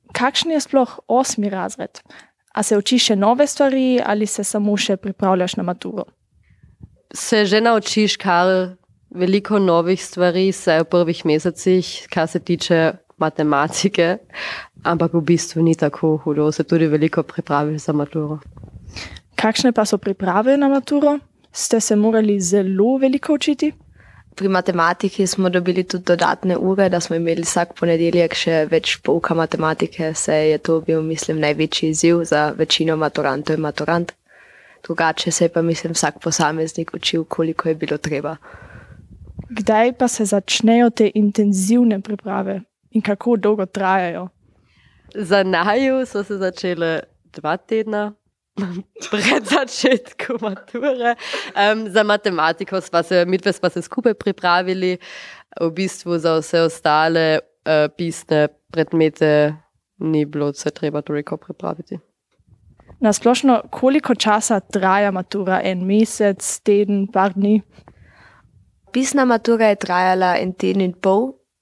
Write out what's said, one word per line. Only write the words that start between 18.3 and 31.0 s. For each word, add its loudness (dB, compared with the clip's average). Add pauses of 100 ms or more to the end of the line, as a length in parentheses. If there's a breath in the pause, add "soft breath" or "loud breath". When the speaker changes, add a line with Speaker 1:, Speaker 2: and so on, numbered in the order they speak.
Speaker 1:
Kakšne 2
pa 2
so 0
priprave 0
na 2
maturo? 2 (340)
Ste 0
se 0
morali 2
zelo 2
veliko 2
učiti? 0 (640 soft breath)
Speaker 3:
Pri -2
matematiki 0
smo 0
dobili 0
tudi -8
dodatne 2
ure, 2
da 0
smo -4
imeli -2
vsak -2
ponedeljek 2
še 0
več 0
pouka 0
matematike, -2
saj 2
je 2
to 0
bil, 0